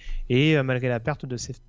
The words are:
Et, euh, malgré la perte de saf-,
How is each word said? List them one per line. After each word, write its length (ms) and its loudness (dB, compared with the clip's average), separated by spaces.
Et, 260 4
euh, 60 4
malgré 260 0
la 100 0
perte 280 -6
de 100 -6
saf-, 320 -10